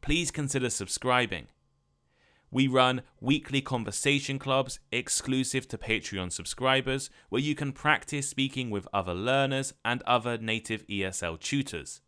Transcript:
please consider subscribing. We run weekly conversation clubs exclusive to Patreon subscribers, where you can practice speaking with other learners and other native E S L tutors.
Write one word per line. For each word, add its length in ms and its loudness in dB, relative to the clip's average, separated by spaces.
please 300 0
consider 400 -2
subscribing. 760 0
We 180 4
run 340 6
weekly 400 2
conversation 760 0
clubs 420 0
exclusive 800 0
to 80 -8
Patreon 560 -4
subscribers, 800 0
where 140 2
you 120 0
can 180 -4
practice 580 0
speaking 400 0
with 240 -4
other 200 0
learners 600 0
and 220 0
other 320 2
native 500 -2
E 160 0
S 180 -4
L 140 -2
tutors. 720 -4